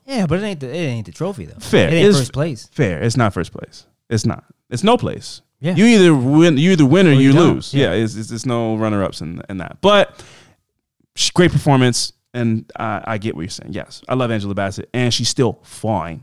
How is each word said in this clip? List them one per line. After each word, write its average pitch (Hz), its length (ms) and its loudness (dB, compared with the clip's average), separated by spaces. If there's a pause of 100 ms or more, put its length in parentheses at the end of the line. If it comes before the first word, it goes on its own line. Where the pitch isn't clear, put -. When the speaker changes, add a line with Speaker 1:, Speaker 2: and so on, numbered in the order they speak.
Speaker 1:
Yeah, 247 200 -4
but 160 120 -2
it 202 60 -8
ain't 196 160 -8
the, 131 80 -12
it 143 100 -10
ain't 120 280 -6
the - 60 -18
trophy 160 340 -10
though. - 120 -20
Speaker 2:
Fair. 120 300 2
Speaker 1:
It 156 60 0
ain't 190 140 6
Speaker 2:
It's 196 100 6
Speaker 1:
first 127 160 -2
place. 139 380 -6
Speaker 2:
fair. 87 300 -2
It's 117 140 -2
not 113 180 2
first 87 180 -6
place. - 340 -18 (220)
It's 107 180 -2
not. - 180 -6 (260)
It's 123 140 -6
no 233 120 4
place. - 440 -8 (200)
Speaker 1:
Yeah. 175 140 -4
Speaker 2:
You 190 120 4
either 190 280 6
win, 147 440 4
you 175 140 4
either 156 140 4
win 180 220 6
or - 20 6
Speaker 1:
Or 139 40 6
you 131 60 6
Speaker 2:
you 135 120 6
Speaker 1:
don't. 151 220 4
Speaker 2:
lose. - 200 -8
Speaker 1:
Yeah. 139 200 2
Speaker 2:
Yeah, 110 100 0
it's, 107 100 -6
it's, 107 160 -12
it's 117 160 -10
no 117 300 -4
runner-ups 107 460 -4
in, 85 260 -12
in 98 100 -12
that. - 220 -14
But - 420 2 (920)
sh-, - 140 -2
great 175 200 2
performance, 127 640 0 (200)
and 117 460 -4
I, 107 260 -6
I 110 140 -6
get 107 160 -8
what 73 80 -12
you're 90 80 -10
saying. - 220 -14
Yes, - 360 -14
I 123 60 -4
love 127 160 -2
Angela 101 240 -6
Bassett, 98 400 -6
and 123 180 -2
she's 120 160 -2
still - 360 -2
fine. 85 580 -8